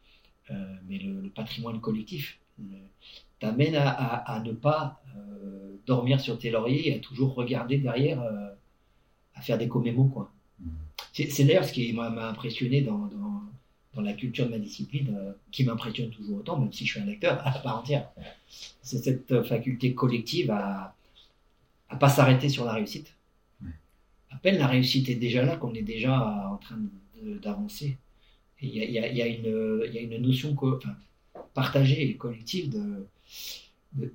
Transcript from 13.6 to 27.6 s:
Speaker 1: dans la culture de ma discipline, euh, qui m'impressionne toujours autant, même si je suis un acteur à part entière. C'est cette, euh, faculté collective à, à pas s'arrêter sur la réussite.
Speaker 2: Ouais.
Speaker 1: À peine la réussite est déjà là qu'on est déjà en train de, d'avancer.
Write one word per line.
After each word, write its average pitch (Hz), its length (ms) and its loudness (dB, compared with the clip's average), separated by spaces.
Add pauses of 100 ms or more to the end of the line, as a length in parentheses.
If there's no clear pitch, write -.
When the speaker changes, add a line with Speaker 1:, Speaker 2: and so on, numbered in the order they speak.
Speaker 1:
dans 107 60 -4
la 104 120 -2
culture 123 320 -2
de 117 60 -2
ma 113 80 -6
discipline, 104 580 -4
euh, 98 160 -8 (180)
qui 131 120 0
m'impressionne 117 480 -2
toujours 101 260 -8
autant, 147 220 -4
même 104 120 0
si - 140 -8
je - 60 -2
suis 110 100 -6
un 101 60 -4
acteur - 380 0
à 135 140 2
part 117 200 -4
entière. 131 320 -2 (680)
C'est - 180 -6
cette, 131 320 0
euh, 117 120 6
faculté 123 520 0
collective 120 560 0
à, 98 440 -4 (960)
à 135 60 -8
pas 139 140 8
s'arrêter 131 400 8
sur 123 160 0
la 113 80 -2
réussite. 113 420 -4 (480)
Speaker 2:
Ouais. - 80 -10 (580)
Speaker 1:
À 135 80 -14
peine 185 220 4
la 135 80 6
réussite 127 420 4
est 117 60 0
déjà 120 280 2
là 120 140 4
qu'on 113 160 -4
est 113 80 -4
déjà 110 720 0
en 101 60 -6
train 110 200 -14 (460)
de, 104 160 -8
d'avancer. 131 580 -6 (640)